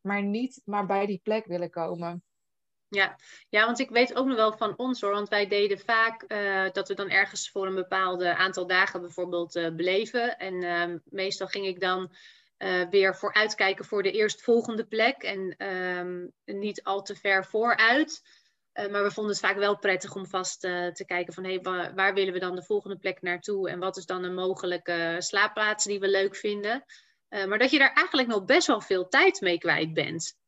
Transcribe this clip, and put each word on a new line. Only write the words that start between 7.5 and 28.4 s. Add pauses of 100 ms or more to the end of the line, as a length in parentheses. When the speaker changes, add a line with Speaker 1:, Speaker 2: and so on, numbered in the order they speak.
Speaker 2:
voor
een
bepaald
aantal
dagen
bijvoorbeeld,
eh,
bleven.
En,
ehm,
meestal
ging
ik
dan (440)
eh,
weer
vooruitkijken
voor
de
eerstvolgende
plek
en,
ehm, (180)
niet
al
te
ver
vooruit. (500)
Eh,
maar
we
vonden
het
vaak
wel
prettig
om
vast,
eh,
te
kijken
van,
hey,
wa-,
waar
willen
we
dan
de
volgende
plek
naartoe
en
wat
is
dan
een
mogelijke
slaapplaats
die
we
leuk
vinden? (440)
Eh,
maar
dat
je
daar
eigenlijk
nog